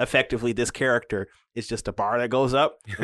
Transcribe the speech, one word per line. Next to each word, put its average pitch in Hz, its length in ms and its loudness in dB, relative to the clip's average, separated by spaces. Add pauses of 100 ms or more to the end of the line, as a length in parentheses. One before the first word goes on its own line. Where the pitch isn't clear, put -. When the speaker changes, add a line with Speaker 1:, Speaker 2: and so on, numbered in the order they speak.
Speaker 1:
effectively 123 520 0
this 117 180 0
character 117 580 0 (260)
is 117 140 -8
just - 200 -6
a 101 40 -6
bar 107 260 -2
that 120 120 -2
goes 127 240 2
up, 147 280 2
Speaker 2:
<laughs> - 40 -20
Speaker 1:
and 101 180 -10